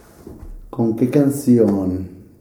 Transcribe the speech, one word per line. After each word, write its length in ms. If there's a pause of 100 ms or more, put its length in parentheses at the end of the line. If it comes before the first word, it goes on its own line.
(720)
¿Con 260
qué 140
canción? 1000 (320)